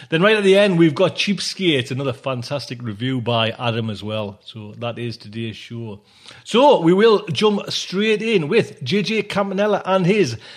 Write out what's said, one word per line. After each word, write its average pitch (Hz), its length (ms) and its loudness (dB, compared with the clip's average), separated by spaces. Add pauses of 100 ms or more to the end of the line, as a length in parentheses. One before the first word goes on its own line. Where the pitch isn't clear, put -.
Then 160 120 2
right 214 140 6
at 208 80 -2
the 190 140 6
end, 196 200 4
we've 165 160 6
got 175 220 2
Cheapskate, 170 720 -2
another 135 220 -4
fantastic 123 720 -8
review 120 380 -6
by 113 300 0
Adam 117 380 -4
as 98 140 -10
well. 104 400 -8
So 107 360 -18
that 117 200 -10
is 117 160 -8
today's 110 400 -12
show. 113 460 -14 (420)
So 233 380 4
we 165 120 6
will 208 340 4
jump 202 440 0
straight 208 500 -2
in 202 280 0
with 208 340 0
J 165 200 0
J 208 200 -2
Campanella 202 640 -2
and 185 200 2
his 165 320 2 (180)